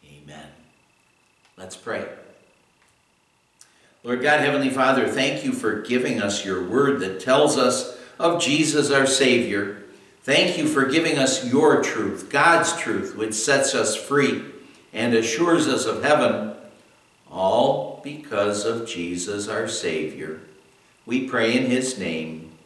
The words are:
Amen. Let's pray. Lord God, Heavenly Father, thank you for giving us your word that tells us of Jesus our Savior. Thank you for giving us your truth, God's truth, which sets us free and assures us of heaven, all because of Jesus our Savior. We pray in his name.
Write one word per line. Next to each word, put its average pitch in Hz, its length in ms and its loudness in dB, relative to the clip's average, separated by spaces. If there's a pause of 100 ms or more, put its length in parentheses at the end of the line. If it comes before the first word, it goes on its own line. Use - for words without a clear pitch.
Amen. 143 440 -20 (1080)
Let's 92 200 -18
pray. 107 300 -8 (2000)
Lord 123 180 -2
God, 147 180 4
Heavenly 135 300 0
Father, 131 380 2
thank 139 360 -2
you 127 80 -2
for 107 300 -2
giving 123 400 0
us 101 220 -4
your 90 240 -4
word 135 320 2
that 95 200 -6
tells 135 380 4
us - 400 0 (200)
of 170 220 2
Jesus 147 500 2
our 135 160 4
Savior. 117 760 0 (400)
Thank 160 360 2
you 151 100 0
for 135 160 2
giving 147 340 0
us 127 320 0
your 143 320 6
truth, - 480 -4
God's 165 460 4
truth, 98 400 -4
which 107 180 -4
sets - 400 0
us 120 220 0
free 135 480 0 (480)
and 117 220 -2
assures 160 520 2
us 127 200 0
of - 160 -4
heaven, 107 520 2 (760)
all 101 720 2
because 104 600 -2
of 113 220 -2
Jesus 90 640 -6
our 110 200 -4
Savior. - 720 -6 (680)
We 127 220 -2
pray 117 280 0
in 127 140 0
his 127 280 -2
name. 80 540 -8 (140)